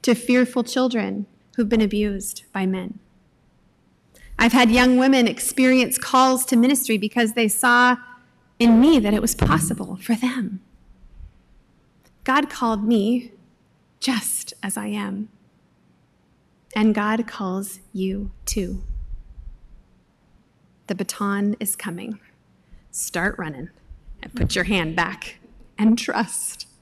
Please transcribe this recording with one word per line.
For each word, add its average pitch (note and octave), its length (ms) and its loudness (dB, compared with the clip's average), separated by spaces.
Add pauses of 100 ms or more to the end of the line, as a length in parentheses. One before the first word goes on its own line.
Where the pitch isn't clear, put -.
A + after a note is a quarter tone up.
to A#3+ 120 4
fearful B3 500 2
children G#3 600 -2 (300)
who've A3 120 -2
been A3+ 120 2
abused G#3 720 -2
by G3 120 -4
men. F#3 340 -4 (1400)
I've A#3 140 4
had B3 180 6
young B3 280 6
women C4 300 4
experience B3+ 720 2
calls C4 480 2
to B3+ 100 2
ministry A#3+ 400 2
because G#3+ 380 -2
they A3+ 140 2
saw B3 480 4 (640)
in A#3 220 8
me D4 180 8
that G#3 160 2
it G#3 60 0
was - 140 -2
possible E3 600 0
for - 180 -2
them. A#3 460 -4 (1600)
God C#4+ 240 0
called A3 360 -2
me A#3 480 0 (680)
just - 600 -4
as G3 160 -8
I G#3 80 -8
am. G#3 420 -6 (1500)
And G#3+ 200 2
God G#3+ 320 -2
calls G3 540 -8 (120)
you F#3+ 380 -6 (160)
too. F#3+ 360 -6 (2000)
The G3+ 80 -6
baton G3+ 680 -2
is G#3 160 -6
coming. G3+ 420 -12 (720)
Start - 480 -6
running D3+ 300 -10 (540)
and - 120 -18
put F3+ 200 -2
your F3+ 100 -2
hand E3+ 320 -2
back F3+ 400 -4 (400)
and A3+ 220 4
trust. - 680 -6 (160)